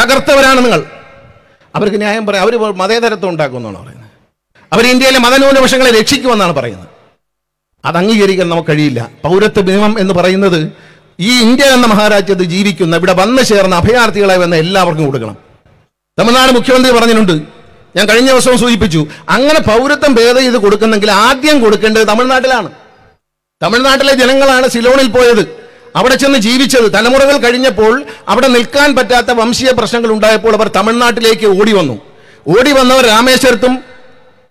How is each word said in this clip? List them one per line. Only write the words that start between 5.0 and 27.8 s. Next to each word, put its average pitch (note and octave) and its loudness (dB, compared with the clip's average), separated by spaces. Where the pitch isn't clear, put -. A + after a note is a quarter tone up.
മതന്യൂനപക്ഷങ്ങളെ C4 2
രക്ഷിക്കുമെന്നാണ് G#3+ -2
പറയുന്നത്. G2 -8
അത് D#3+ -2
അംഗീകരിക്കാൻ G3 0
നമുക്ക് E3 -2
കഴിയില്ല. D3 -2
പൗരത്വ G3+ 0
നിയമം G#3 0
എന്ന് F#3+ -2
പറയുന്നത് F#3 0
ഈ - 0
ഇന്ത്യ C4 2
എന്ന B3 2
മഹാരാജ്യത്ത് G3 0
ജീവിക്കുന്ന, F3+ -2
ഇവിടെ F#3 0
വന്നു A#3+ 0
ചേർന്ന F#3+ 0
അഭയാർത്ഥികളെ G#3 0
വന്ന് F3 -2
എല്ലാവർക്കും E3+ -2
കൊടുക്കണം. A2+ -8
തമിഴ്നാട് B3+ 2
മുഖ്യമന്ത്രി B3+ 2
പറഞ്ഞിട്ടുണ്ട്, A3 0
ഞാൻ F#3+ -2
കഴിഞ്ഞ A#3+ 2
ദിവസവും B3 2
സൂചിപ്പിച്ചു, G#3 -2
അങ്ങനെ C4 0
പൗരത്വം C#4 0
ഭേദം B3 2
ചെയ്ത് B3 0
കൊടുക്കുന്നെങ്കിൽ G#3 0
ആദ്യം C#4+ 0
കൊടുക്കേണ്ടത് G#3+ 0
തമിഴ്നാട്ടിലാണ്. B3 0
തമിഴ്നാട്ടിലെ C4+ 0
ജനങ്ങളാണ് C4 2
സിലോണിൽ B3+ 2
പോയത്, A#3+ 2
അവിടെ B3 0
ചെന്ന് C#4 2
ജീവിച്ചത്. B3 0
തലമുറകൾ C4+ 2
കഴിഞ്ഞപ്പോൾ A#3+ 0